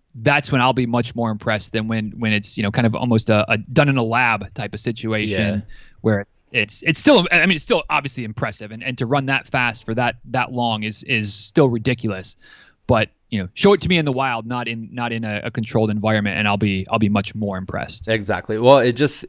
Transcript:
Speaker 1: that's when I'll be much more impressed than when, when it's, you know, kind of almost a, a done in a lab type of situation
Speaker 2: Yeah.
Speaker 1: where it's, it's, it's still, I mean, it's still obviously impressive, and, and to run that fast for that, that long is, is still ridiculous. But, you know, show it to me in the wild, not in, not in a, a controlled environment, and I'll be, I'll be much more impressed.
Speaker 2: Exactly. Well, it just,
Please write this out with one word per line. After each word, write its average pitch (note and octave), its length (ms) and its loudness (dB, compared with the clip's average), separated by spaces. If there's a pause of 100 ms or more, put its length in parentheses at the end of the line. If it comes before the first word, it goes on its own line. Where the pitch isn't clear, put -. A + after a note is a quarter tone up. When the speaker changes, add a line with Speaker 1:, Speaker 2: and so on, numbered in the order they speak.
(160)
Speaker 1:
that's C#3+ 360 0
when C3+ 80 2
I'll B2+ 140 4
be B2 120 0
much A#2+ 300 -2
more A#2 160 0
impressed G#2+ 400 -4
than A2 160 -2
when, A2 320 -2
when A2 140 0
it's, G#2 240 -2
you A2+ 60 -2
know, G2+ 80 0
kind A#2+ 140 2
of A2 100 2
almost A#2 340 2
a, G#2 200 4
a - 80 2
done B2 300 2
in C#3 80 2
a B2 80 2
lab A2+ 500 0
type G#2 200 -8
of G#2 80 -10
situation A2 480 -4 (100)
Speaker 2:
Yeah. G#2 220 0 (400)
Speaker 1:
where G#2+ 180 2
it's, - 320 -14
it's, G#2 320 -2
it's - 160 0
still, A#3 320 6
I E3+ 140 4
mean, F#3+ 100 2
it's - 80 -6
still F3+ 260 0
obviously C#3 360 -4
impressive, G#2+ 460 -8
and, A2 120 -14
and B2+ 140 -6
to B2 80 -2
run C3+ 220 0
that C3+ 200 -2
fast B2 380 -2
for A2+ 100 -4
that, A#2+ 300 0
that B2 260 -4
long A#2 320 -2
is, G#2+ 200 -8
is G#2+ 300 -2
still - 360 2
ridiculous. A2+ 680 -4 (520)
But, A2 220 4 (200)
you G#2+ 120 -2
know, F2+ 120 -6
show G3+ 180 4
it G3 100 4
to - 60 -4
me F3+ 100 4
in D#3+ 60 2
the C#3+ 80 0
wild, B2 340 -4
not A#2+ 220 -6
in, A2+ 260 -8
not A#2+ 200 -4
in A2+ 100 -4
a, G#2+ 220 -4
a A#2+ 60 -6
controlled A2 380 0
environment, G#2 480 0
and G#2 80 0
I'll G2+ 120 2
be, G2 340 0
I'll A2+ 80 2
be G#2+ 80 4
much G2+ 260 0
more G2+ 240 -4
impressed. - 520 -8
Speaker 2:
Exactly. G#2+ 480 -2
Well, B2+ 220 8
it A#2 180 2
just, - 320 0